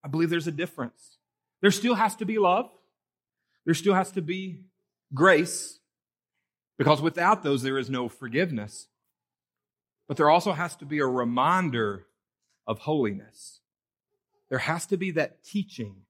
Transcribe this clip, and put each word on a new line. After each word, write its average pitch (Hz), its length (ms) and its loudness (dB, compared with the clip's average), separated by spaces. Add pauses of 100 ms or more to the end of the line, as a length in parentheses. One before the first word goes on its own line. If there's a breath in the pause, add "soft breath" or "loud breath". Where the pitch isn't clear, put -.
I 151 60 -12
believe 160 220 0
there's 170 180 -2
a 160 40 -4
difference. 147 640 -10 (420)
There 196 100 6
still 233 240 0
has 214 220 0
to 220 80 -8
be 220 140 -4
love. 196 300 2 (960)
There 165 100 0
still 185 200 2
has 190 180 0
to 185 100 -4
be 185 400 -8 (520)
grace, 170 640 4 (1000)
because 151 240 4
without 175 440 2
those, 139 180 0
there 135 160 -2
is 123 100 -4
no 127 200 -4
forgiveness. 127 800 -6 (1200)
But 143 80 -6
there 151 120 4
also 175 240 4
has 165 240 -6
to - 80 -18
be 147 140 -4
a 139 80 2
reminder 123 1000 0 (600)
of 107 140 -6
holiness. 113 800 -4 (880)
There 131 80 -2
has 165 280 -4
to 196 100 0
be 180 160 -4
that 151 320 -2
teaching. 117 500 -8 (160)